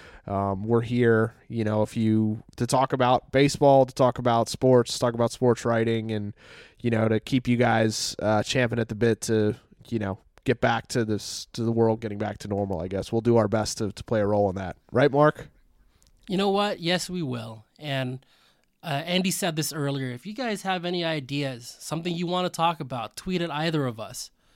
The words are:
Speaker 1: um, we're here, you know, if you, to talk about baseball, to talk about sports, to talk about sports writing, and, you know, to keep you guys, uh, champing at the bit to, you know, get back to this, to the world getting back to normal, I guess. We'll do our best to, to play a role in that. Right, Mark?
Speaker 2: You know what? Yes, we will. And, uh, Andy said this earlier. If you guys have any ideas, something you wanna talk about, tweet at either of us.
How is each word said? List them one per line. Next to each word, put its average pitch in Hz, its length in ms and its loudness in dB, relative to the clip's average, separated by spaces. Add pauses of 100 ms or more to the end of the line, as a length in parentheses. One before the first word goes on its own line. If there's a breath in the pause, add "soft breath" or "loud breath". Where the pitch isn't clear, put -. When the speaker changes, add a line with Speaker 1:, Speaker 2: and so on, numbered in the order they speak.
(280 loud breath)
Speaker 1:
um, 98 360 -2
we're 117 160 2
here, 117 540 2 (120)
you 117 160 -4
know, 107 200 0
if - 140 -4
you, 110 460 2 (140)
to 120 100 -2
talk 131 260 2
about 127 380 2
baseball, 139 560 6
to - 80 -16
talk 127 240 2
about 117 300 2
sports, 127 460 4
to - 40 -8
talk 120 160 0
about 117 160 0
sports 120 340 0
writing, 113 460 0
and, 104 240 -4 (480 loud breath)
you 120 80 0
know, 110 160 2
to 110 140 2
keep - 260 -2
you 123 100 2
guys, 113 640 2
uh, 107 220 2
champing 120 380 -2
at 110 80 -2
the 107 80 -6
bit 113 240 2
to, 107 340 0 (340)
you 113 120 -4
know, 98 180 -6 (240)
get 123 180 0
back 117 280 0
to 120 160 0
this, - 480 -6
to 120 100 -6
the 113 80 0
world 113 300 2
getting 104 180 -8
back 104 200 -6
to 104 100 -12
normal, 98 320 -2
I 92 80 -6
guess. 95 240 -4
We'll 113 80 2
do 117 160 4
our 107 100 6
best 107 320 -2
to, 104 140 -4
to - 100 -14
play 113 180 0
a 101 60 2
role 104 240 2
in 90 60 -6
that. 92 200 -8 (140)
Right, 127 220 2
Mark? 151 360 2 (800)
Speaker 2:
You 190 120 -4
know 196 120 0
what? 202 300 -2
Yes, 170 280 -2
we 180 140 -6
will. 113 420 -8 (140)
And, 131 400 -4 (640)
uh, 151 240 -4
Andy 185 240 0
said 170 240 -2
this 151 180 -4
earlier. 139 380 -4
If 123 160 -12
you 214 80 -12
guys 220 280 -6
have 185 220 -4
any 175 200 -2
ideas, 139 720 -6
something 165 340 -6
you 170 140 -4
wanna 180 240 -2
talk 165 300 -2
about, 123 360 -8
tweet 185 260 -4
at 170 100 -4
either 156 340 0
of 110 140 -6
us. - 320 -12 (240)